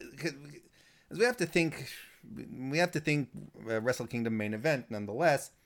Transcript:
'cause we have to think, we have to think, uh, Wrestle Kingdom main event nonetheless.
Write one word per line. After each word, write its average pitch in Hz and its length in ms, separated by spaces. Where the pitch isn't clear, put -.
'cause 143 160
we 160 120
have 240 140
to 170 100
think, 156 460
we 131 280
have 175 140
to 156 60
think, 147 300
uh, 110 120
Wrestle 120 260
Kingdom 113 300
main 107 180
event 120 360
nonetheless. 107 640